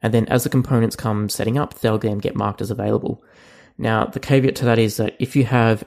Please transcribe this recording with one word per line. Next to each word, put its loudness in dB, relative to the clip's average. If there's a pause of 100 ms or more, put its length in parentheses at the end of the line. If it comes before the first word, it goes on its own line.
And 0
then 2
as 2
the -4
components 2
come -2
setting -2
up, -4
they'll 0
then -2
get -4
marked -2
as -4
available. -2 (540)
Now, 0
the -8
caveat 2
to -2
that 4
is 0
that -2
if -4
you 4
have 2